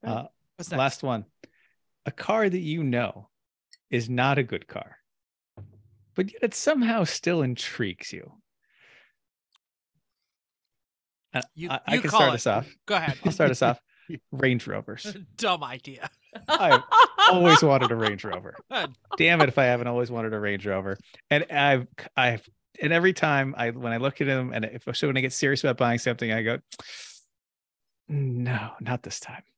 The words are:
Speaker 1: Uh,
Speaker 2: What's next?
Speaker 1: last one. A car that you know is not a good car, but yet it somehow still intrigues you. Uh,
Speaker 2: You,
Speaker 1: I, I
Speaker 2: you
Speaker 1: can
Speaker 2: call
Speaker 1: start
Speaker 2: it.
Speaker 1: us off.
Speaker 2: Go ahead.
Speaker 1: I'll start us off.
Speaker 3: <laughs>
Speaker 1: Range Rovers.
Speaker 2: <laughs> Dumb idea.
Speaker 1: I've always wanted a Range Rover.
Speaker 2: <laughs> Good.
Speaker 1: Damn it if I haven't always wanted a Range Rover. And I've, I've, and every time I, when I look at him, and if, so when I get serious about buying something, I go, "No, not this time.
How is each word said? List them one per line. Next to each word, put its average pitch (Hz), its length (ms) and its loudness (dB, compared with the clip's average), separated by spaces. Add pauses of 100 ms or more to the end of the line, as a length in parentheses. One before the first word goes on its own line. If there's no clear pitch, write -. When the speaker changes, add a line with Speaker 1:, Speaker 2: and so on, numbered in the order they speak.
Speaker 1:
Uh, 113 200 -6 (320)
Speaker 2:
What's - 140 -12
next? 135 80 -4
Speaker 1:
last 131 240 0
one. 120 240 -4 (800)
A - 40 -4
car 214 380 0
that 180 100 -2
you 160 240 -4
know 120 460 -2 (640)
is 117 180 -2
not 131 300 2
a 143 40 0
good 110 240 -6
car, - 300 -14 (1200)
but 196 180 -2
yet - 100 -6
it 233 120 -2
somehow 233 500 2
still 170 380 -2
intrigues 120 720 -6
you. 92 200 -16 (3000)
Uh, 127 80 -2 (120)
Speaker 2:
You, 156 160 -10
Speaker 1:
I, 135 160 -4
I - 80 0
Speaker 2:
you 247 60 2
Speaker 1:
can 151 100 -2
Speaker 2:
call 214 100 4
Speaker 1:
start - 120 6
Speaker 2:
it. - 40 0
Speaker 1:
us - 100 -4
off. 113 280 -2 (120)
Speaker 2:
Go 208 100 -2
ahead. 156 280 -2
Speaker 1:
I'll 165 80 0
start 147 180 2
us 127 120 -2
off. 120 180 2 (280)
Speaker 3:
<laughs> - 240 -14
Speaker 1:
Range 131 340 0
Rovers. 107 480 -10 (120)
Speaker 2:
<laughs> - 100 -20
Dumb 185 260 -2
idea. 131 460 -14 (400)
Speaker 1:
I've 320 340 4 (480)
always 175 320 8
wanted 135 280 4
a 117 60 -2
Range 107 280 -2
Rover. 95 400 -10
Speaker 2:
<laughs> - 80 -20
Good. 190 220 -6 (240)
Speaker 1:
Damn 165 240 4
it 143 80 6
if - 80 0
I 135 60 4
haven't 123 240 2
always 120 220 -2
wanted 113 220 -4
a 107 80 -4
Range 101 260 -4
Rover. 98 300 -4 (340)
And 147 200 2
I've, 139 360 2 (300)
I've, 123 320 0 (320)
and 151 120 0
every 175 200 4
time 139 460 0
I, 117 120 -2
when 120 220 -6
I 117 60 -2
look 135 220 -2
at 139 60 0
him, 131 280 -2
and 113 100 -4
if, 117 200 -10 (120)
so 151 120 0
when 131 80 0
I 131 40 0
get 127 120 -2
serious 139 300 0
about 131 140 0
buying 120 220 2
something, 117 340 -2
I 110 100 -2
go, 113 160 -2 (1500)
"No, 123 640 -4 (100)
not 123 220 -4
this - 180 -12
time. - 220 -16 (160)